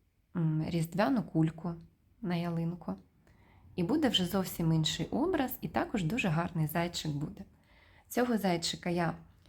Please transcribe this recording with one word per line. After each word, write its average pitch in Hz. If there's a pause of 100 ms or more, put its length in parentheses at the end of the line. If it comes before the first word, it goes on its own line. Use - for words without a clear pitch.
(360)
м, 156
різдвяну 180
кульку 160 (480)
на 180
ялинку. 170 (800)
І 185
буде 269
вже 180
зовсім 175
інший 156
образ, 285
і -
також -
дуже 208
гарний 160
зайчик 170
буде. 143 (640)
Цього 240
зайчика 180
я 170 (340)